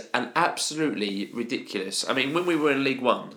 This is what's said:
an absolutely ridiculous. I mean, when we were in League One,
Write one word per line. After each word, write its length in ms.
an 240
absolutely 960
ridiculous. 720
I 60
mean, 220
when 100
we 100
were 180
in 120
League 160
One, 360